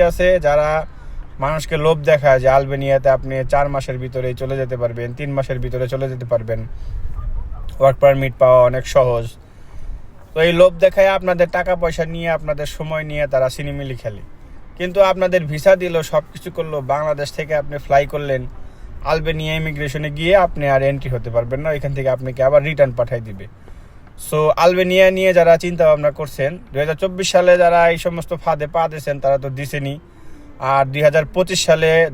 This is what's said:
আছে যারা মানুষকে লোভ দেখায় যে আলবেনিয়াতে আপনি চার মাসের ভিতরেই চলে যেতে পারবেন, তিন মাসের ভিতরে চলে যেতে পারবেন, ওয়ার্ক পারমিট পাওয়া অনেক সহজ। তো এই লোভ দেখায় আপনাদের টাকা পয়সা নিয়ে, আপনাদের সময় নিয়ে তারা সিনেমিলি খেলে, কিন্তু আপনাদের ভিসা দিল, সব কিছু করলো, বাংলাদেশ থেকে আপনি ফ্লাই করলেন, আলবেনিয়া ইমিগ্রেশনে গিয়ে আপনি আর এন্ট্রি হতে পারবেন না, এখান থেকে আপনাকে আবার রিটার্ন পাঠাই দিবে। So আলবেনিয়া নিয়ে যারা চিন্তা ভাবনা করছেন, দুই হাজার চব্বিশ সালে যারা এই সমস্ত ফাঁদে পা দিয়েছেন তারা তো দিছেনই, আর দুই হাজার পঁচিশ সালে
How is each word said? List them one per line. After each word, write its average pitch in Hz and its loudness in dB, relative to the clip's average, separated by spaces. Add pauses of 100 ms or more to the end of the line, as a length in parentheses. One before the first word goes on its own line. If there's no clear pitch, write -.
আছে 180 0 (200)
যারা 151 2 (720)
মানুষকে 151 -4
লোভ 160 4 (140)
দেখায় 139 4
যে 131 2
আলবেনিয়াতে 139 0
আপনি 131 -8 (180)
চার 143 2
মাসের 131 -6
ভিতরেই 127 -6
চলে 131 -4
যেতে 127 -4
পারবেন, 120 -4 (100)
তিন 147 -6
মাসের 131 -2
ভিতরে 127 -4
চলে 135 -4
যেতে 123 -10
পারবেন, 113 -2 (1160)
ওয়ার্ক 135 4
পারমিট 135 4 (100)
পাওয়া 127 6
অনেক 127 -2 (120)
সহজ। 120 2 (1040)
তো 156 -2
এই 170 4
লোভ 185 8 (120)
দেখায় 190 4
আপনাদের 180 2
টাকা 180 -2 (100)
পয়সা 165 -2 (100)
নিয়ে, 170 -4 (100)
আপনাদের 151 -6
সময় 156 -6
নিয়ে 147 -4
তারা 131 2
সিনেমিলি 143 -8
খেলে, 104 -10 (560)
কিন্তু 180 -2 (120)
আপনাদের 185 2 (100)
ভিসা 151 4 (100)
দিল, 170 -4
সব 151 -2
কিছু 175 -14
করলো, 156 -6 (160)
বাংলাদেশ 147 -2
থেকে 156 -6 (100)
আপনি 143 -8
ফ্লাই 139 2
করলেন, 139 -4 (680)
আলবেনিয়া 156 -2
ইমিগ্রেশনে 151 -6
গিয়ে 175 4 (120)
আপনি 151 -6 (100)
আর 135 2
এন্ট্রি 135 -6
হতে 117 -6
পারবেন 120 -2
না, 160 -2 (100)
এখান 139 -6
থেকে 135 -2
আপনাকে 131 -8
আবার 147 6
রিটার্ন 139 2
পাঠাই 117 -4
দিবে। 98 -14 (840)
So 151 -2 (260)
আলবেনিয়া 185 4
নিয়ে 190 2
যারা 170 6 (120)
চিন্তা 170 0
ভাবনা 147 2
করছেন, 143 -6 (200)
দুই 139 -4
হাজার 151 -4
চব্বিশ 185 -4
সালে 180 6 (100)
যারা 170 6 (120)
এই 165 -4
সমস্ত 170 -6 (140)
ফাঁদে 147 -2
পা 165 0
দিয়েছেন 147 -6
তারা 139 4
তো 139 -6 (100)
দিছেনই, 139 -6 (760)
আর 139 4
দুই 143 0
হাজার 151 6 (100)
পঁচিশ 185 0
সালে 160 4 (240)